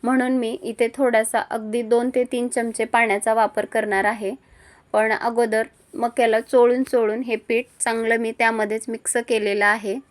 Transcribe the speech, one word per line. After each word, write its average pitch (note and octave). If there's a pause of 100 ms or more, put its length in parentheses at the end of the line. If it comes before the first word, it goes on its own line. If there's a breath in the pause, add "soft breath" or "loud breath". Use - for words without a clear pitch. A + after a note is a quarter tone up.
म्हणून B3+
मी B3
इथे A3+
थोडासा A#3
अगदी A3
दोन A#3
ते B3+
तीन B3
चमचे A#3
पाण्याचा A3+
वापर A3
करणार G#3
आहे. G#3 (580 soft breath)
पण A3
अगोदर A3+ (300)
मक्याला A#3
चोळून B3
चोळून A3+
हे A#3
पीठ A3+ (140)
चांगलं A3+
मी A3+
त्यामध्येच A3
मिक्स A3+ (100)
केलेलं G#3
आहे. G#3 (140)